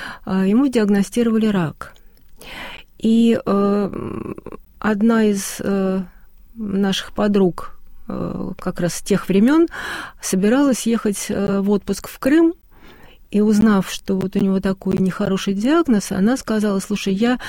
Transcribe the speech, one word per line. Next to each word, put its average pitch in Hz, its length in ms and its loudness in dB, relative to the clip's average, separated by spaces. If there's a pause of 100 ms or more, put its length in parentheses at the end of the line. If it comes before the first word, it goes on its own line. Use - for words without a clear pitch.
(240)
А, 190 220 0
ему 240 220 4
диагностировали 220 800 2
рак. 185 480 -2 (1040)
И, 226 460 4
э, 202 460 0 (880)
одна 220 460 2
из, 202 360 -2
э, 190 420 -2 (520)
наших 196 580 -2
подруг, 202 640 0 (300)
э, 185 500 -6
как - 220 -6
раз 175 140 0
с - 80 -10
тех - 260 0
времен 262 380 4 (560)
собиралась 220 640 2
ехать, 220 420 -2
э, 202 320 -2
в 196 100 0
отпуск 202 380 -2
в - 100 -18
Крым, 330 360 4 (760)
и 202 120 2
узнав, 214 480 4
что - 280 -4
вот 185 180 -2
у - 20 0
него 196 200 2
такой 190 380 -2
нехороший 190 560 -2
диагноз, 240 600 0
она 208 260 2
сказала: 214 420 -2
«Слушай, 202 320 -4
я, 240 260 0 (100)